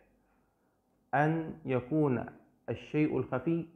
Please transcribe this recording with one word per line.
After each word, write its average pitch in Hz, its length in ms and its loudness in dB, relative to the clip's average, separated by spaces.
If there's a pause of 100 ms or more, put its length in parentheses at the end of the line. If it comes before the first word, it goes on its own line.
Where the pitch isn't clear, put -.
(1160)
أن 156 500 2
يكون 131 600 0 (420)
الشيء 147 500 0
الخفي 160 580 -2